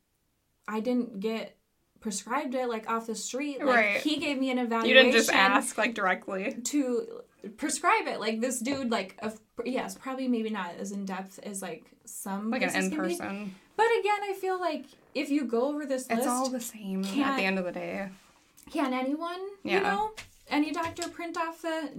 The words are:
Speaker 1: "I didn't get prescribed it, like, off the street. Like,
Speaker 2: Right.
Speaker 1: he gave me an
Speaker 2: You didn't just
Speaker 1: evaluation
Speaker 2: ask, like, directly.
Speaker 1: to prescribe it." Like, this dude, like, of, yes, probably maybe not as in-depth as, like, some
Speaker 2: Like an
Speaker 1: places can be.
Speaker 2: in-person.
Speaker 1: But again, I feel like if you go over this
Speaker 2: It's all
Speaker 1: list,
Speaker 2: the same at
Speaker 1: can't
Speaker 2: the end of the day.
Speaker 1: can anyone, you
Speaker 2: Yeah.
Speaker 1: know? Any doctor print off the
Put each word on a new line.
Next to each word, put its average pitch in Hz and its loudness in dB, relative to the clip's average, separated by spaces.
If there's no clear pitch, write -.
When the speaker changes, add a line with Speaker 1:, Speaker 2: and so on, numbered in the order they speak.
Speaker 1:
"I 214 -2
didn't 247 0
get 220 -4
prescribed 247 -4
it, 254 0
like, 220 -4
off 226 -2
the 220 -4
street. 277 -4
Like, 254 4
Speaker 2:
Right. 214 4
Speaker 1:
he 302 2
gave 285 0
me 262 2
an 247 2
Speaker 2:
You 247 2
didn't 254 10
just 226 6
Speaker 1:
evaluation - 4
Speaker 2:
ask, 196 4
like, 226 0
directly. 190 0
Speaker 1:
to 247 -2
prescribe 370 2
it." - -2
Like, 220 0
this 254 0
dude, 262 -2
like, 196 -2
of, 220 -6
yes, 233 -4
probably 262 -4
maybe 220 2
not 185 -4
as 196 -8
in-depth 190 -8
as, 196 -10
like, 170 -10
some 208 -6
Speaker 2:
Like 262 0
an 180 2
Speaker 1:
places 185 2
can 202 -2
be. 349 0
Speaker 2:
in-person. 202 -6
Speaker 1:
But 440 6
again, 403 2
I 392 -2
feel 370 0
like 320 -4
if 285 0
you 285 2
go 233 2
over 294 -4
this 262 -2
Speaker 2:
It's 240 2
all 247 2
Speaker 1:
list, 254 0
Speaker 2:
the 233 -8
same 190 -2
at 196 -2
Speaker 1:
can't 269 2
Speaker 2:
the 196 2
end 190 2
of 180 -2
the 175 -4
day. 190 -6
Speaker 1:
can 277 0
anyone, 311 -2
you 208 -4
Speaker 2:
Yeah. - 4
Speaker 1:
know? 415 0
Any 294 2
doctor 339 -4
print 339 -8
off 330 -4
the 320 -4